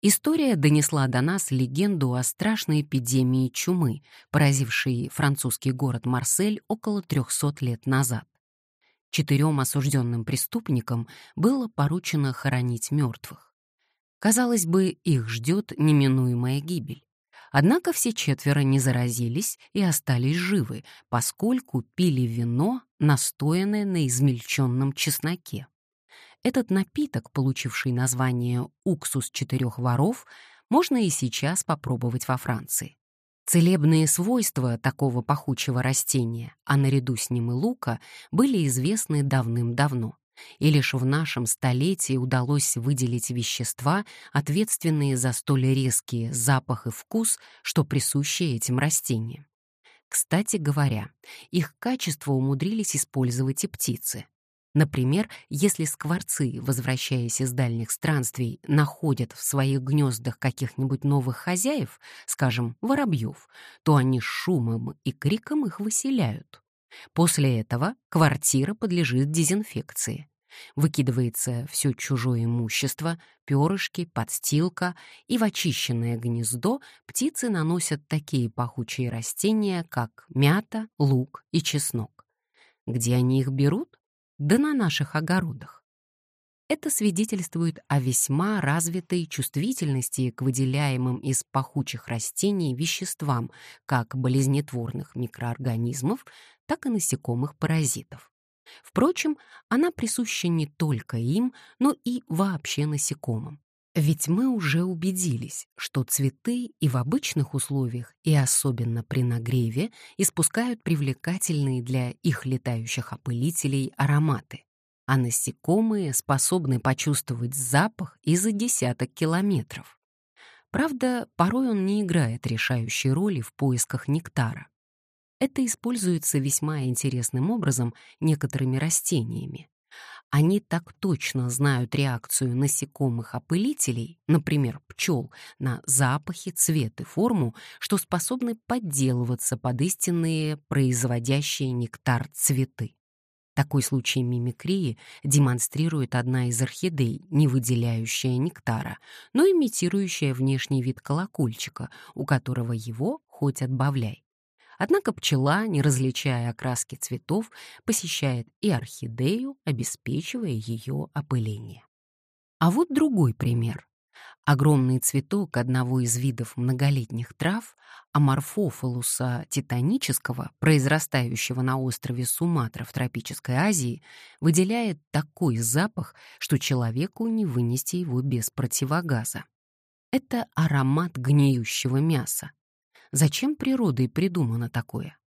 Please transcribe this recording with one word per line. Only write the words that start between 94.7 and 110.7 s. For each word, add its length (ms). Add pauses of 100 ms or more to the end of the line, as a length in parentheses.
микроорганизмов, 1080 (400)
так 200
и 40
насекомых-паразитов. 1400 (540)
Впрочем, 540 (320)
она 220
присуща 580
не 160
только 500
им, 380 (260)
но 240
и 240
вообще 600
насекомым. 720 (320)
Ведь 340
мы 220
уже 340
убедились, 960
что 260
цветы 680 (100)
и 80
в 80
обычных 560
условиях, 600 (100)
и 120
особенно 680
при 200
нагреве, 680 (260)
испускают 640